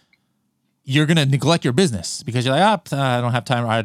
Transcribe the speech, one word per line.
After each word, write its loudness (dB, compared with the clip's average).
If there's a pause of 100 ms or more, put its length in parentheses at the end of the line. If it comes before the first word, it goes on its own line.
(840)
you're 0
gonna 2
neglect 2
your 0
business -2
because -2
you're 0
like, 2
"Ah, 2
pff, -8
I 0
don't -2
have -2
time. -2
I, 0